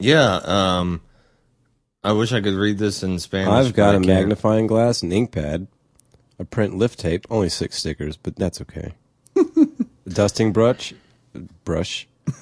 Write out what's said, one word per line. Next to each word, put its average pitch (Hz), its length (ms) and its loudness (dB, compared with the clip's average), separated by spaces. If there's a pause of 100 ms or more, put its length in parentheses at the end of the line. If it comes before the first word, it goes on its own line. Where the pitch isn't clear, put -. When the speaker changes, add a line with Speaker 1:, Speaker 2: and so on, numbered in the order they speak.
Speaker 1:
Yeah. 123 340 4 (100)
Um, 90 560 0 (1040)
I 101 100 0
wish 110 200 0
I 120 100 0
could 98 120 0
read 101 220 0
this 101 280 -4
in 92 160 -2
Spanish, 95 280 -4
Speaker 2:
I've 120 240 4
got 101 200 4
Speaker 1:
but - 20 4
Speaker 2:
a 98 60 4
Speaker 1:
I - 0 -
can't. 92 60 2
Speaker 2:
magnifying 104 600 2
glass, 113 360 0
an 87 100 -4
ink 117 200 0
pad, 80 340 -4 (720)
a 90 40 -10
print 98 320 -4
lift 117 220 0
tape, 85 320 -4
only 107 180 0
six - 300 -6
stickers, 76 400 -6
but - 180 -10
that's 92 240 -4
okay. - 340 -14 (200)
<laughs> - 220 -8
A - 760 0
dusting 101 420 2
brush, 113 400 0 (720)
brush, 85 420 -6 (360)